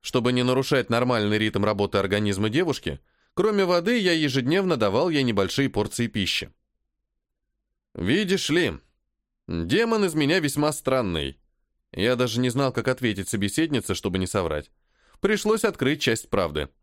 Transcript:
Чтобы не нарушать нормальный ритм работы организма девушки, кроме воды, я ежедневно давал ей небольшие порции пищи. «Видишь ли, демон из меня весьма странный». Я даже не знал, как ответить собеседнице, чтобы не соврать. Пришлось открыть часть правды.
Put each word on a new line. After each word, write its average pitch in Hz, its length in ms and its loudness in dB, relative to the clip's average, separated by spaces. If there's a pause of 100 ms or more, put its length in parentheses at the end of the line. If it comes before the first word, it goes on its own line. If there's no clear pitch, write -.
Чтобы 123 320 0
не 123 100 0
нарушать 127 480 0
нормальный 117 480 2
ритм 104 260 0
работы 101 320 0
организма 101 540 0
девушки, 135 480 -2 (340)
кроме 202 320 2
воды, 180 320 2
я 185 160 2
ежедневно 156 640 2
давал 110 320 2
ей 147 140 0
небольшие 113 440 0
порции - 380 -2
пищи. - 460 -4 (1400)
«Видишь 175 560 0
ли, 151 220 2 (760)
демон 190 580 0
из 165 80 -2
меня 151 260 2
весьма 147 340 0
странный». 92 680 -2 (520)
Я 113 240 0
даже 120 240 -2
не 127 100 0
знал, 131 220 0
как 113 160 -4
ответить 110 400 -2
собеседнице, 113 680 -2
чтобы 92 240 -4
не 92 80 0
соврать. 80 420 -2 (520)
Пришлось 214 420 0
открыть 147 380 0
часть - 280 -2
правды. 76 400 -2 (140)